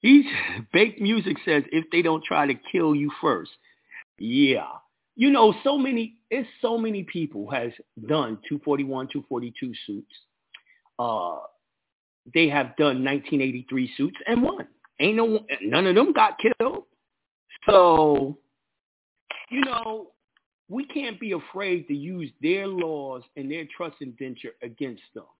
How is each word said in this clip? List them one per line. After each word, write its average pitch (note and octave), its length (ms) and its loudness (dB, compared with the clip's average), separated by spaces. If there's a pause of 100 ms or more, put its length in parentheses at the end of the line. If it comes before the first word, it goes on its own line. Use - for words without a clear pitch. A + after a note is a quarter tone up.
These C#4 220 10 (240)
<laughs> - 240 -12
Baked G#3+ 260 2
Music G3 460 0
says, D3 260 2
"If D#3+ 220 0
they E3+ 80 4
don't D#3+ 240 0
try D3+ 220 2
to C#3 80 0 (180)
kill D#3+ 200 2
you D3 160 0 (120)
first." B2+ 300 -2 (720)
Yeah. A#2+ 440 2 (480)
You C4 160 4
know, A#3 320 6
so C#4 160 0
many, A#3+ 380 -2 (120)
it's A#3 180 -4 (140)
so A#3 160 0
many A3 260 -4
people C#3+ 460 -8
has A#2+ 220 -4 (360)
done C3 300 0 (100)
two D3 160 -6
forty-one, C3+ 480 -2
two C#3 160 -8
forty-two A#2+ 460 -8 (140)
suits. G2+ 240 -12 (880)
Uh, G2+ 400 -4 (920)
they E3 180 4
have C3+ 280 -2
done C3+ 260 2
nineteen C#3 380 -2
eighty-three B2+ 560 -4
suits C#3+ 200 -2 (100)
and A#3 160 2
won. F4+ 240 -4 (320)
Ain't F#3+ 160 2
no, A3 240 2 (240)
none C#3+ 240 2
of F#3 80 4
them C#4+ 180 6
got G#3+ 240 4
killed. A#3 460 0 (840)
So, D3+ 720 6 (1120)
you C4 120 -2
know, A3+ 500 -4 (580)
we B3+ 160 -8
can't C4+ 340 -8
be A3 120 -6
afraid F3+ 560 -4
to D3 80 -4
use D#3 340 -8 (120)
their F#3 260 -2
laws D3+ 560 -6 (120)
and C3+ 140 -10
their D#3+ 160 -8 (100)
trust E3 260 -10
indenture B2+ 500 -12 (100)
against A#2+ 400 -10 (140)
them. F#2 100 -18 (140)